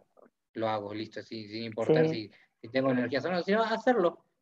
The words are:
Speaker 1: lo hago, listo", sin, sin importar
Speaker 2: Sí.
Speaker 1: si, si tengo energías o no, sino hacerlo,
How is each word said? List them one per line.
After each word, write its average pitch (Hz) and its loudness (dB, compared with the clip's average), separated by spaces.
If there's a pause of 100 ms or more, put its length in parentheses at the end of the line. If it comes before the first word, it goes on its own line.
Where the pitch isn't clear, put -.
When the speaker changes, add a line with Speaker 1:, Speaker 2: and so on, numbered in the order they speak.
(540)
Speaker 1:
lo 113 -2
hago, 104 -4
listo", 107 -8
sin, 110 -12
sin 110 -8
importar 117 2
Speaker 2:
Sí. 110 -4
Speaker 1:
si, - -20 (300)
si 117 -14
tengo 131 2
energías 123 0
o 165 -2
no, 180 0
sino 208 2
hacerlo, 214 2 (180)